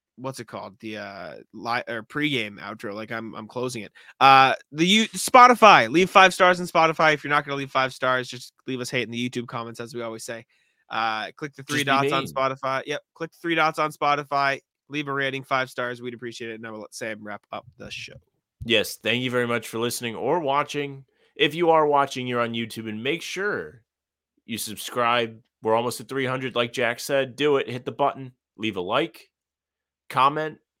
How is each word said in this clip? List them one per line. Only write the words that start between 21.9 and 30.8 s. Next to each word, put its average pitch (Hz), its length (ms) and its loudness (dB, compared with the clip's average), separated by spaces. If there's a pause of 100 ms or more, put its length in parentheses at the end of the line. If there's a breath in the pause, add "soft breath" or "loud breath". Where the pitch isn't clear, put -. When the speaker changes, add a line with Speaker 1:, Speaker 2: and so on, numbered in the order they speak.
Speaker 2:
you're 123 140 -2
on 117 120 -2
YouTube, 113 360 -8
and 107 120 -8
make 151 200 -4
sure 131 600 -8 (640)
you 110 120 -8
subscribe. 117 840 -4 (220)
We're 110 140 2
almost 120 240 -2
at 110 80 -16
three 135 180 -4
hundred, 131 300 -6
like 120 180 0
Jack 120 280 0
said. 135 340 -2
Do 143 220 2
it. 127 120 -2
Hit 123 160 -8
the 131 60 -6
button. 135 400 -2 (260)
Leave 107 200 -4
a 92 40 -4
like. 120 480 -4 (800)
Comment. 151 480 0 (220)